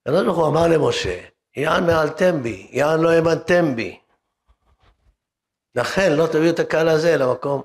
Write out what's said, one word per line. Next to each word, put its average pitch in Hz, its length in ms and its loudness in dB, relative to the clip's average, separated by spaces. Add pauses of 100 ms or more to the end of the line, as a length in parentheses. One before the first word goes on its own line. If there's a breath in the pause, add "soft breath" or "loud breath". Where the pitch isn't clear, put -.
הקדוש 175 240 -2
ברוך 185 140 -2
הוא 160 100 2
אמר 160 260 2
למשה, 117 540 -2 (280)
"יען 165 300 -2
מעלתם 160 560 0
בי, 110 300 -8
יען 147 280 0
לא 165 100 2
האמנתם 165 680 2
בי. 104 240 -8 (1700)
לכן 170 440 0
לא 160 80 2
תביאו 160 280 0
את 165 40 -8
הקהל 160 300 0
הזה 160 280 2
למקום." 131 480 -2